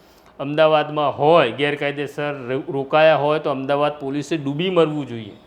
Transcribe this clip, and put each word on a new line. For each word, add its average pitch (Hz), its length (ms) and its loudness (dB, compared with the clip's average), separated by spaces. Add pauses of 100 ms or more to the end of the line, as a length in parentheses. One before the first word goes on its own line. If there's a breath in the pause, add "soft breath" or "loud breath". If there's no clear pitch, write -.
(400 soft breath)
અમદાવાદમાં 151 800 2
હોય, 147 340 4
ગેરકાયદેસર 143 840 -4 (140)
રો-, 143 240 -4
રોકાયા 151 420 4
હોય, 147 240 0
તો 156 100 -4
અમદાવાદ 143 500 -2
પોલીસે 143 380 -6
ડૂબી 143 320 -4
મરવું 151 380 2
જોઈએ. 113 240 -12 (160)